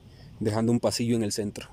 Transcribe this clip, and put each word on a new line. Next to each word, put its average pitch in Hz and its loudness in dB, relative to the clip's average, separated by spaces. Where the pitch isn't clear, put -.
dejando 110 2
un 120 4
pasillo 117 2
en 113 2
el 104 -2
centro. 104 -6